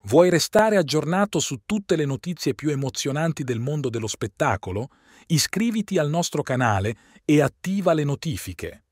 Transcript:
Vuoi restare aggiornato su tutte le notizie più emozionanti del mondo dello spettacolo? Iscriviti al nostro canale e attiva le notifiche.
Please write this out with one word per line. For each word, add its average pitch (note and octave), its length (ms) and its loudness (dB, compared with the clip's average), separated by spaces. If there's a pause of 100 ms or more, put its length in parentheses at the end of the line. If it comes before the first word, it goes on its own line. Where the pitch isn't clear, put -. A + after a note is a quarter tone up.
Vuoi E3 240 6
restare G#3+ 460 4
aggiornato E3 600 0
su C3+ 260 -4
tutte G#3 300 -2
le D#3 120 0
notizie C#3 480 -4
più D3+ 160 -4
emozionanti C#3+ 720 -4
del A#2+ 160 -4
mondo C#3 280 -4
dello A2 200 -4
spettacolo? G#2+ 800 -2 (400)
Iscriviti G#3 680 0
al D3 140 2
nostro D#3+ 320 -2
canale A2+ 540 0 (280)
e D3+ 160 6
attiva F3+ 520 0
le D#3 120 2
notifiche. A2+ 880 -6